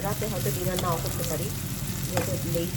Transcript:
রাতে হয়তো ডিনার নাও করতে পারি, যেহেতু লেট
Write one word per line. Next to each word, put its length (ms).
রাতে 260
হয়তো 240
ডিনার 260
নাও 220
করতে 260
পারি, 180
যেহেতু 440
লেট 240